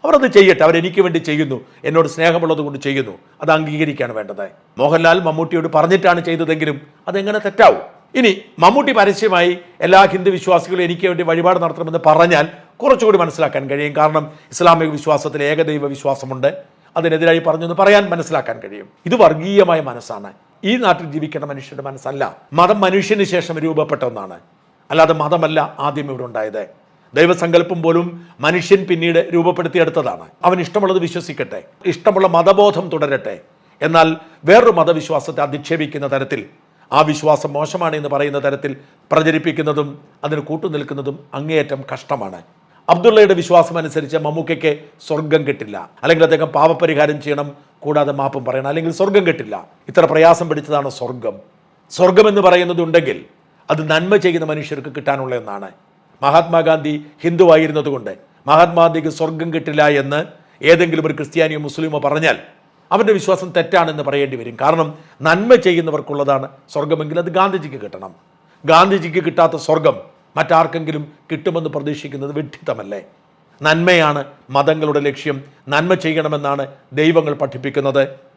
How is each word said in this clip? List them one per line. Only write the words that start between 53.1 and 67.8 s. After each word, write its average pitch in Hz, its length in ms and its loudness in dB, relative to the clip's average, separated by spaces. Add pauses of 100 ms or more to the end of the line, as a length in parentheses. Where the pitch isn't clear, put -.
അത് 156 140 -2 (100)
നന്മ 175 220 0 (100)
ചെയ്യുന്ന 165 280 0
മനുഷ്യർക്ക് 147 440 -10
കിട്ടാനുള്ള 135 460 -4
ഒന്നാണ്. 101 280 -14 (520)
മഹാത്മാഗാന്ധി 160 720 2 (320)
ഹിന്ദുവായിരുന്നതുകൊണ്ട് 151 880 2 (360)
മഹാത്മാഗാന്ധിക്ക് 165 720 4
സ്വർഗം 160 360 -4
കിട്ടില്ല 151 280 -2 (180)
എന്ന് 139 200 -4 (500)
ഏതെങ്കിലും 160 380 2
ഒരു 151 100 -4
ക്രിസ്ത്യാനിയോ 156 480 -2
മുസ്ലിമോ 151 400 -6
പറഞ്ഞാൽ 147 300 0 (580)
അവൻ്റെ 214 240 2
വിശ്വാസം 185 380 -2
തെറ്റാണെന്ന് 165 520 0
പറയേണ്ടി 139 320 -4
വരും. 113 220 -14
കാരണം 156 260 0 (380)
നന്മ 196 260 2 (140)
ചെയ്യുന്നവർക്കുള്ളതാണ് 143 800 -2 (260)
സ്വർഗമെങ്കിൽ 151 500 -4
അത് 170 160 -6
ഗാന്ധിജിക്ക് 175 460 -2